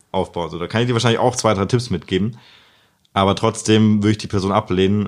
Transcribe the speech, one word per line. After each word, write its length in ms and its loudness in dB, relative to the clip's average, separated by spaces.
aufbauen, 400 -4
so, 80 -10
da 80 -6
kann 140 -2
ich 60 0
dir 60 0
wahrscheinlich 260 0
auch 160 2
zwei, 180 0
drei 120 0
Tipps 240 -2
mitgeben, 480 -2
aber 220 2
trotzdem 680 2
würde 80 2
ich 60 -2
die 100 -12
Person 240 -2
ablehnen, 560 0